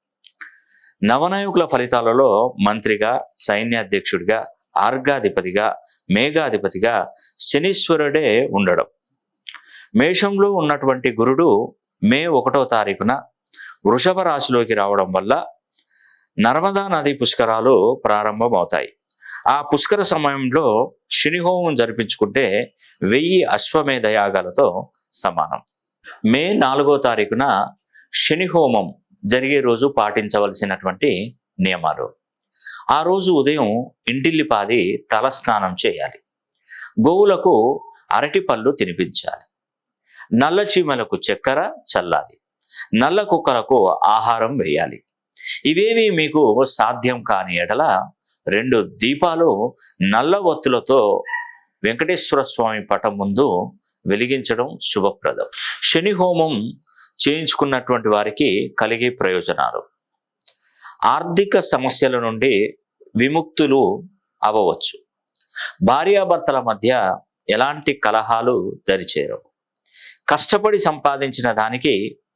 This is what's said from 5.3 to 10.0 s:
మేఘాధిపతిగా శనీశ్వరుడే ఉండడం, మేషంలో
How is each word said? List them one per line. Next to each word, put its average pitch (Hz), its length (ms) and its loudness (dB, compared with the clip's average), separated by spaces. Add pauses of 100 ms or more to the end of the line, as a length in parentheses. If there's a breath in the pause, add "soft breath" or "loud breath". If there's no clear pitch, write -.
మేఘాధిపతిగా 107 1000 0 (320 loud breath)
శనీశ్వరుడే 151 1120 0
ఉండడం, 90 340 2 (1080 loud breath)
మేషంలో 196 580 2